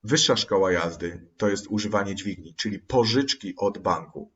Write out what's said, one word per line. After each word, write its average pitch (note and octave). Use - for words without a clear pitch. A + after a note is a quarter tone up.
wyższa C3
szkoła F#2+
jazdy E2+
to G#2+
jest G2+
używanie G2+
dźwigni, F2+
czyli G#2
pożyczki A#2+
od G2+
banku. E2